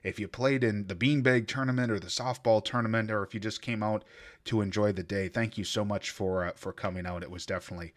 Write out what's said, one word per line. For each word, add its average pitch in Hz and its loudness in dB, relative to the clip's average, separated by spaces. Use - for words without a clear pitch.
if 92 -4
you 101 -4
played 131 2
in 104 2
the 95 -4
beanbag 127 4
tournament 127 0
or 104 0
the 90 -8
softball 117 2
tournament, 113 0
or 107 0
if - -8
you 113 -6
just 107 -4
came 113 -4
out 107 0
to 113 0
enjoy 104 4
the 92 -4
day, 95 -2
thank 113 -2
you 104 -2
so 104 -2
much 104 -2
for, 92 0
uh, 87 -2
for - -8
coming 90 -4
out. 87 -4
It - -10
was 87 -10
definitely 87 -6